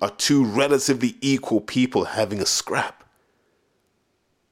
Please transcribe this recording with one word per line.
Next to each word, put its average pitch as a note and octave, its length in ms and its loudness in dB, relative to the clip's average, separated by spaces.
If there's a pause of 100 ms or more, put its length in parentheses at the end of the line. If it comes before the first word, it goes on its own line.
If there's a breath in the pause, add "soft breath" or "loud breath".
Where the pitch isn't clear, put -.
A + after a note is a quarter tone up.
are G2+ 80 0
two C#3+ 340 2
relatively B2+ 760 0
equal C3 400 0
people B2 440 0
having G#2 360 -4
a F2+ 60 -2
scrap. - 580 -4 (1500)